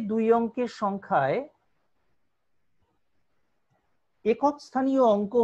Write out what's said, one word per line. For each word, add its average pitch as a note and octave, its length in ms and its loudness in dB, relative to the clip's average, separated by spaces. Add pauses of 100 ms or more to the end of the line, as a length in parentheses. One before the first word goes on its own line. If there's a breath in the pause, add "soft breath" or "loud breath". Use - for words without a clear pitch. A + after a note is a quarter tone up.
দুই A3 160 0 (120)
অঙ্কের A#3 320 -4 (120)
সংখ্যায় G3 580 0 (2750)
একক B3+ 300 0 (120)
স্থানীয় C4 360 0 (100)
অঙ্ক G3+ 200 -2 (100)